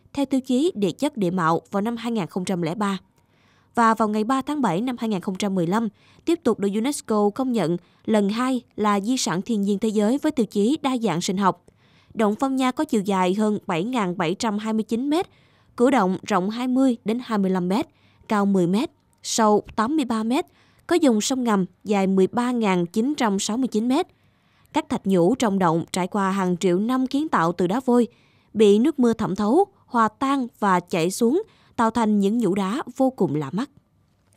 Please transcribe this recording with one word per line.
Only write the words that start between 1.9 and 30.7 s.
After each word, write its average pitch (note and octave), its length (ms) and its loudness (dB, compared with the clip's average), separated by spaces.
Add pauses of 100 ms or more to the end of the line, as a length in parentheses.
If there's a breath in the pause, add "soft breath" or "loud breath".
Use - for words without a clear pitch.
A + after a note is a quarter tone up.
hai A#3 160 -8
nghìn G#3 140 -4
không F3+ 180 -6
trăm F3+ 180 -4
lẻ D#3+ 120 -4
ba. G3 240 -4 (760 soft breath)
Và A3+ 200 4
vào A3 140 0
ngày G#3+ 160 -2
ba C4 180 -2
tháng D4 200 -4
bảy F#3 180 0
năm B3 180 -4
hai A3+ 100 -4
nghìn G#3+ 120 -2
không F#3+ 140 -6
trăm G3 200 -4
mười F3 120 0
lăm, G#3+ 220 0 (360 soft breath)
tiếp E4 180 0
tục A3 160 0
được G3+ 160 -2
unesco G#3+ 560 0
công C4 220 -4
nhận F3 240 0 (280 soft breath)
lần G#3 240 2
hai B3 340 -2 (140)
là G3+ 240 0
di A#3 160 -2
sản G3 260 -2
thiên G#3 200 -2
nhiên G3 160 0
thế A3 100 -2
giới G#3+ 300 2
với D4+ 140 -2
tiêu G#3+ 140 0
chí A3 360 0
đa C4 200 -2
dạng F3+ 180 -2
sinh F#3 160 -4
học. F#3+ 280 0 (500 soft breath)
Động G#3+ 260 0
Phong C4+ 160 -2
Nha B3+ 140 0
có D4+ 140 -2
chiều G#3+ 180 0
dài F#3 320 0
hơn G#3+ 320 0
bảy E3+ 180 -2
ngàn G#3+ 340 -4
bảy F3 160 0
trăm G#3 240 -4
hai A3 140 -6
mươi A3 100 0
chín B3 280 -2
mét, E4+ 160 0 (500 soft breath)
cửa B3 140 4
động F#3+ 320 2
rộng F#3+ 280 -2
hai A#3+ 180 -6
mươi B3+ 360 2
đến A3+ 200 -4
hai A3+ 140 -4
mươi F#3+ 120 2
lăm F3+ 180 -2
mét, A3+ 180 0 (420 soft breath)
cao G3+ 180 0
mười F#3+ 200 2
mét, G#3 240 0 (320)
sâu G#3 400 2 (140)
tám A#3 200 -2
mươi D4 80 2
ba A3+ 180 -4
mét, B3+ 240 -2 (400 soft breath)
có E4+ 100 2
dòng C4 240 4
sông B3+ 240 -2
ngầm G3+ 200 2 (200)
dài G3 220 0
mười F#3+ 200 4
ba A#3+ 240 -2
ngàn G3 360 0
chín A#3 300 -2
trăm G3+ 220 0
sáu G#3 180 -4
mươi B3+ 120 -2
chín A3 200 -2
mét. D4 180 0 (680 soft breath)
Các D4+ 160 -2
thạch - 180 -4
nhũ F#3+ 280 4
trong G3 240 0
động E3+ 340 2
trải F#3 140 -2
qua G3 240 -2
hàng F#3 260 -2
triệu F3+ 220 0
năm B3+ 280 -2
kiến C#4+ 220 -2
tạo F3 240 0
từ F3+ 140 -2
đá G3+ 180 -2
vôi, A#3+ 240 4 (460 soft breath)
bị G#3 240 6
nước C#4 200 0
mưa A#3+ 140 4
thẩm G3 240 -4
thấu, A#3 300 2 (200 soft breath)
hòa A3+ 220 0
tan C4+ 380 -2 (120)
và F#3+ 220 2